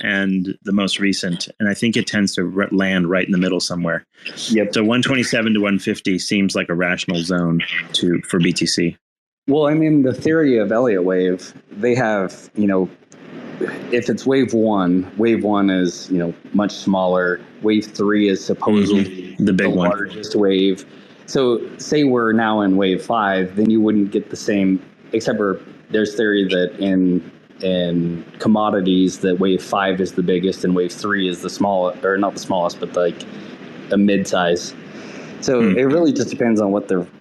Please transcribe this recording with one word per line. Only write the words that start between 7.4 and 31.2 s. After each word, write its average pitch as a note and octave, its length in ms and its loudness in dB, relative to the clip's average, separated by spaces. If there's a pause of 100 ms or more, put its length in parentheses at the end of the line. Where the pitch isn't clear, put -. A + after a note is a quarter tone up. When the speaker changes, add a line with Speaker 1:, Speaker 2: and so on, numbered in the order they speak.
Speaker 1:
to, E2+ 280 0
for - 160 -4
B F2 160 2
T F2 100 -2
C. F2 320 -2 (520)
Speaker 2:
Well, D3 180 4
I D3 80 2
mean, D#3 280 4
the B2+ 120 2
theory D#3 420 2
of G#2+ 160 2
Elliott A2 320 2
wave, F#2 480 0 (200)
they A#2+ 240 0
have, G#2+ 580 -2
you G#2 120 0
know, F#2+ 220 2 (1040)
if A#2+ 160 -2
it's A#2 160 -4
wave C3 300 2
one, F#2 640 2
wave A2+ 260 2
one G2+ 240 2
is, F2+ 420 -2
you F#2 80 0
know, E2+ 140 -2 (220)
much G2 180 2
smaller. F#2 680 0 (240)
Wave G#2+ 240 2
three G#2 420 2
is F#2+ 140 0
supposedly G2+ 600 2 (300)
Speaker 1:
Mm-hmm. G2+ 100 -2
The G2+ 80 4
big F#2 200 2
Speaker 2:
the F#2 40 2
Speaker 1:
one. F2 140 2
Speaker 2:
largest G2+ 440 -6
wave. G2 520 2 (400)
So B2 340 0 (180)
say D3+ 260 0
we're A#2+ 280 4
now A2 300 2
in G2 140 4
wave F#2+ 280 2
five, G2 520 0
then G#2+ 120 2
you A2 120 4
wouldn't G#2 320 2
get - 180 -2
the F2+ 60 -10
same, F#2+ 440 0 (320)
except - 260 -2
for G2 220 -2 (300)
there's G#2+ 240 0
theory G#2 340 2
that F2+ 300 0
in, F#2 520 0 (320)
in F2 640 -2 (140)
commodities F#2+ 800 2
that F2+ 220 0
wave F#2+ 220 2
five F#2+ 380 0
is F2+ 120 -2
the F#2 100 -2
biggest F#2 420 0
and F2+ 100 0
wave F2+ 180 0
three G2 360 -2